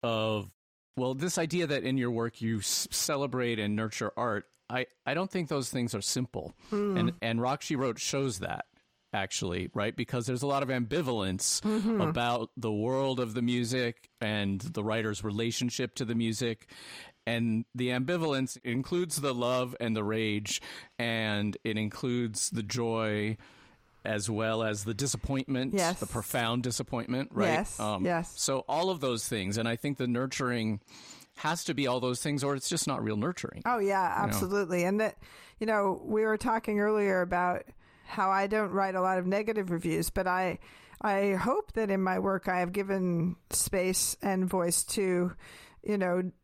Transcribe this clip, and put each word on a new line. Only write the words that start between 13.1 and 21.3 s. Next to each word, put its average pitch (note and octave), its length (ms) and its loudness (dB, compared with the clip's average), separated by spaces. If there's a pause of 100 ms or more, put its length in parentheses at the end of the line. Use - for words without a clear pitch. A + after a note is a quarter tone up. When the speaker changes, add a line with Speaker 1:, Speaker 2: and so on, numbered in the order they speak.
Speaker 1:
of A#2 140 -2
the B2 80 0
music B2 680 0 (120)
and G2+ 400 0
the G#2+ 220 -4
writer's A2 400 0
relationship A#2 720 -2
to C3 100 -2
the A2+ 100 -2
music. A2+ 540 -2 (560)
And A#2 400 2 (100)
the B2 140 0
ambivalence C3+ 760 0
includes D3+ 540 0
the C#3 180 0
love B2 440 0
and A2+ 160 0
the A2 80 0
rage, G#2+ 580 0 (360)
and G#2+ 680 0